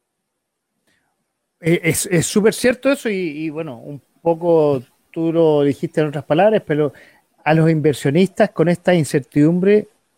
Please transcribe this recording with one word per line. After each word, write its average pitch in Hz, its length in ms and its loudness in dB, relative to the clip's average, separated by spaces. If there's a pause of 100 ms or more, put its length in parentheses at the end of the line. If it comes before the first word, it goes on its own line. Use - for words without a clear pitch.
(1600)
Eh, 170 240 0
es, 160 220 -2
es 165 200 -2
súper 208 280 0
cierto 262 380 -2
eso 262 180 -4
y, 160 360 -6
y, 160 40 -6
bueno, 147 300 -10
un 143 220 -16 (200)
poco 160 600 0 (300)
tú 165 220 -4
lo 156 300 2
dijiste 143 380 -2
en 156 60 -2
otras 143 180 -8
palabras, 196 400 2
pero 147 280 -2 (500)
a 151 100 2
los 160 160 4
inversionistas 160 840 0
con 165 180 0
esta 175 240 0
incertidumbre 175 960 0 (300)